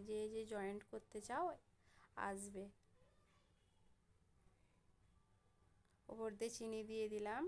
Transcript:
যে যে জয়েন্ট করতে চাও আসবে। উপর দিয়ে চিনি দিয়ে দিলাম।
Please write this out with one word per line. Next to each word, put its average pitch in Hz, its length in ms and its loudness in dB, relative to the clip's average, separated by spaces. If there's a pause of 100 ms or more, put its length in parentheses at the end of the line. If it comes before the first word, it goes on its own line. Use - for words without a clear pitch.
যে 214 200 2
যে 220 160 0
জয়েন্ট 208 460 0
করতে - 300 -6
চাও 262 260 2 (720)
আসবে। 196 480 0 (3500)
উপর 220 240 0
দিয়ে 226 180 0
চিনি 226 340 0
দিয়ে 220 240 2
দিলাম। 214 400 2